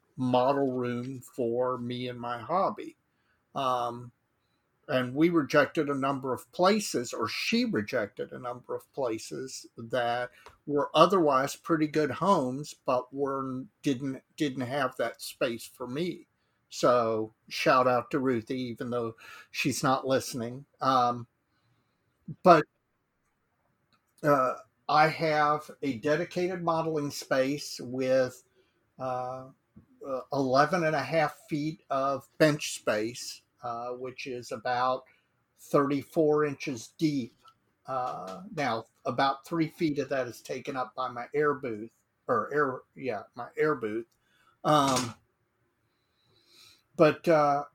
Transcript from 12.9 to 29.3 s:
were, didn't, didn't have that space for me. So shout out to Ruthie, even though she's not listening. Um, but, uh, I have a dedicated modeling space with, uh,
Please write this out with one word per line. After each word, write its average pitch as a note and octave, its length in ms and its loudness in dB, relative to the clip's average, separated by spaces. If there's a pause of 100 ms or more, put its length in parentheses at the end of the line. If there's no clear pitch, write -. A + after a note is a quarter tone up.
were, C3+ 500 -4 (200)
didn't, C#3 380 -2 (160)
didn't C3 300 -4
have C3+ 300 -2
that - 240 -4
space A#2 440 -4
for - 220 -12
me. D#3+ 400 -6 (420)
So A2+ 640 2 (160)
shout C3 380 4
out B2 240 2
to D#3 80 0
Ruthie, B2+ 420 -2
even B2 280 -8
though A#2 260 -4 (360)
she's - 320 -2
not C3 240 2
listening. B2+ 560 -2 (160)
Um, B2 480 2 (1160)
but, E3 200 10 (1600)
uh, C3+ 300 4 (360)
I D3+ 180 6
have D3+ 600 2 (120)
a C#3 140 -2
dedicated F3 680 -2
modeling D#3+ 480 0
space C#3 720 -2
with, C3 600 0 (560)
uh, C3 460 -6 (640)